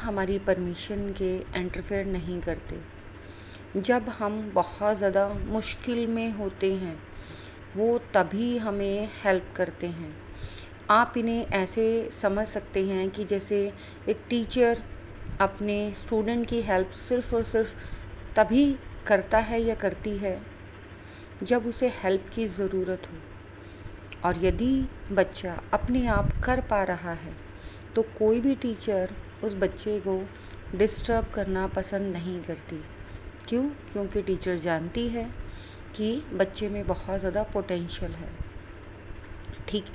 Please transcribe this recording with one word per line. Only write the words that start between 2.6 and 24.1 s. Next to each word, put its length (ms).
जब 280
हम 220
बहुत 440
ज़्यादा 300
मुश्किल 800
में 260
होते 420
हैं 240
वो 220
तभी 440
हमें 500
help 320
करते 300
हैं। 300
आप 280
इन्हें 280
ऐसे 640
समझ 380
सकते 360
हैं 260
कि 140
जैसे 320
एक 200
टीचर 500
अपने 340
स्टूडेंट 540
की 140
हेल्प 280
सिर्फ़ 440
और 100
सिर्फ 300
तभी 400
करता 320
है 240
या 120
करती 440
है 220
जब 240
उसे 220
हेल्प 320
की 120
ज़रूरत 580
हो, 140